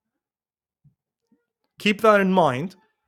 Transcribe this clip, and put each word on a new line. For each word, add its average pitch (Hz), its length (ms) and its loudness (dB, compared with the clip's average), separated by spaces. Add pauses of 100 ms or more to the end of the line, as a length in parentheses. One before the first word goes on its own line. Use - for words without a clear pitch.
(1800)
Keep 208 220 -4
that 208 200 4
in 185 120 0
mind, 160 420 -2 (340)